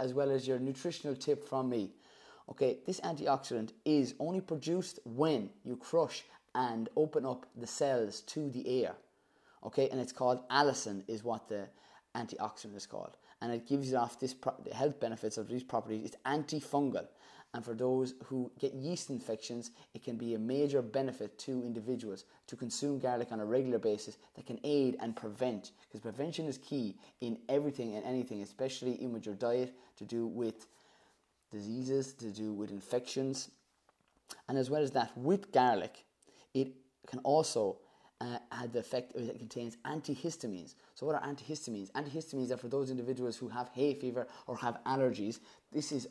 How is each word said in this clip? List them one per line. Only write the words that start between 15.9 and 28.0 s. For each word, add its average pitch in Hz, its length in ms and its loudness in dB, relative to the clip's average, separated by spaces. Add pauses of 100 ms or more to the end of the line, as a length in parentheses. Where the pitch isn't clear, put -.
It's - 220 -8
antifungal. 143 800 0 (460)
And 117 100 -6
for 117 100 -4
those 127 420 2 (100)
who 127 340 -2
get 135 140 0
yeast 147 380 -4
infections, 117 600 -6 (220)
it 113 100 -12
can 117 140 -4
be 117 160 -2
a 110 60 0
major 135 420 4
benefit 120 580 -2
to 127 240 -2
individuals 113 640 -4 (220)
to 123 100 -10
consume 135 420 -2
garlic 120 320 0
on 113 80 -2
a 107 60 0
regular 123 340 4
basis 107 380 0 (180)
that - 100 -16
can 117 200 -8
aid 139 340 4
and 117 160 -4
prevent, 110 560 -2 (180)
'cause 110 120 -10
prevention 143 460 -4
is 131 100 -4
key 120 400 -4 (240)
in 113 260 -2
everything 139 480 0
and 107 100 -4